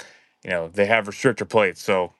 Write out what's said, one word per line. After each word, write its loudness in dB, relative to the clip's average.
you -10
know, -2
they 2
have 2
restrictor -2
plates, 2
so 0